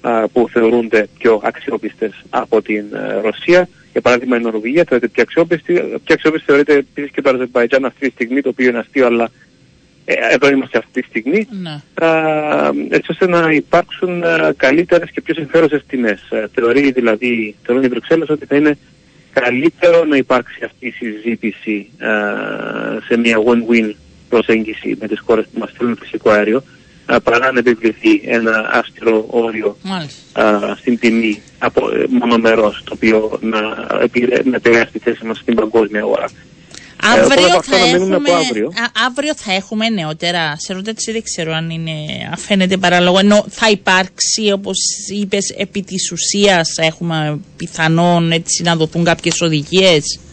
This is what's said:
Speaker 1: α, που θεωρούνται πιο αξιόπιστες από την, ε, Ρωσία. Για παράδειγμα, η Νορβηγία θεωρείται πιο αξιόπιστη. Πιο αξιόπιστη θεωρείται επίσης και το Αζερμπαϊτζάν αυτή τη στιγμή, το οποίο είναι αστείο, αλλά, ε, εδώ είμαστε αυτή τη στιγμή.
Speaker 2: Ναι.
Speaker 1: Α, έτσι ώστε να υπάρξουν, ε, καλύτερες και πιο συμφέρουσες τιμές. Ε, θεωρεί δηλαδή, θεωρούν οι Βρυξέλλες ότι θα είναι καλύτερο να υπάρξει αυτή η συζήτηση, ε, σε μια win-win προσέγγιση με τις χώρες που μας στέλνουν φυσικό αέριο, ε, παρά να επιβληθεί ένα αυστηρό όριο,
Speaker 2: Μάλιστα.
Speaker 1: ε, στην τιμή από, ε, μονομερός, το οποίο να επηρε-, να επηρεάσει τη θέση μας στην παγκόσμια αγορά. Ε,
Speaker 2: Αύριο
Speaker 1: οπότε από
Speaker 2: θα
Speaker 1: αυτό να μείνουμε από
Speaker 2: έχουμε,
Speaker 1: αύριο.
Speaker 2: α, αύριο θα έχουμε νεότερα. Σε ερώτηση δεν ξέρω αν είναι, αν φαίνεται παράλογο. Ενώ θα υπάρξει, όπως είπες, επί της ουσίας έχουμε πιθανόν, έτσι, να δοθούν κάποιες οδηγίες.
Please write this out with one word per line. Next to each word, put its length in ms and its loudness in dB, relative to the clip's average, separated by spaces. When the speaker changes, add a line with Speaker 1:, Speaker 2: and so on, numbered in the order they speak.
Speaker 1:
α, 260 0
που 240 0
θεωρούνται 560 2
πιο 260 2
αξιόπιστες 680 -6
από 320 0
την, 320 -6
ε, 300 -6
Ρωσία. 460 0
Για 100 -2
παράδειγμα, 360 0
η 20 0
Νορβηγία 480 -2
θεωρείται 220 0
πιο 120 -2
αξιόπιστη. 520 0
Πιο 400 -2
αξιόπιστη 320 -2
θεωρείται 280 4
επίσης 380 -2
και 100 -6
το 80 2
Αζερμπαϊτζάν 560 0
αυτή 220 -6
τη 60 -2
στιγμή, 280 -4
το 80 -2
οποίο 200 0
είναι 80 -2
αστείο, 280 0
αλλά, 240 0
ε, 80 -2
εδώ 160 4
είμαστε 280 0
αυτή 240 -4
τη 80 -10
στιγμή. 380 -2
Speaker 2:
Ναι. 460 -6
Speaker 1:
Α, 640 0
έτσι 220 -2
ώστε 160 0
να 240 2
υπάρξουν, 720 0
ε, 340 2
καλύτερες 540 2
και 100 -8
πιο 120 -6
συμφέρουσες 540 0
τιμές. 420 -2
Ε, 240 -4
θεωρεί 380 2
δηλαδή, 720 -2
θεωρούν 200 0
οι 40 2
Βρυξέλλες 420 0
ότι 160 -2
θα 100 -2
είναι 220 4
καλύτερο 720 2
να 140 2
υπάρξει 460 -2
αυτή 240 -12
η 40 -8
συζήτηση, 1040 -6
ε, 100 -8
σε 100 2
μια 280 2
win-win 460 2
προσέγγιση 680 0
με 80 -8
τις 180 -6
χώρες 280 2
που 60 -6
μας 100 -8
στέλνουν 320 -4
φυσικό 280 -2
αέριο, 340 2
ε, 140 2
παρά 280 0
να 80 0
επιβληθεί 680 2
ένα 480 0
αυστηρό 560 0
όριο, 540 -2
Speaker 2:
Μάλιστα. 880 -2
Speaker 1:
ε, 80 -6
στην 200 0
τιμή 420 0
από, 320 0
ε, 180 0
μονομερός, 760 2
το 100 -12
οποίο 460 0
να 180 -2
επηρε-, 420 0
να 100 0
επηρεάσει 360 2
τη 80 -8
θέση 260 -4
μας 120 -6
στην 180 -2
παγκόσμια 460 0
αγορά. 240 -2
Ε, 40 2
Speaker 2:
Αύριο 180 6
Speaker 1:
οπότε 260 4
από 120 2
Speaker 2:
θα 120 -2
Speaker 1:
αυτό 120 4
να 40 2
μείνουμε 240 2
από 160 0
Speaker 2:
έχουμε, 180 2
Speaker 1:
αύριο. 180 -2
Speaker 2:
α, 400 -4
αύριο 280 -4
θα 180 -6
έχουμε 360 -4
νεότερα. 680 -4
Σε 160 -10
ερώτηση 380 -8
δεν 120 -6
ξέρω 300 -6
αν 160 -4
είναι, 220 -8
αν 60 -8
φαίνεται 400 0
παράλογο. 420 4
Ενώ 300 4
θα 200 0
υπάρξει, 840 0
όπως 240 -4
είπες, 360 -4
επί 260 -6
της 280 -6
ουσίας 680 0
έχουμε 600 -2
πιθανόν, 760 2
έτσι, 320 -2
να 120 0
δοθούν 280 -2
κάποιες 380 0
οδηγίες. 800 2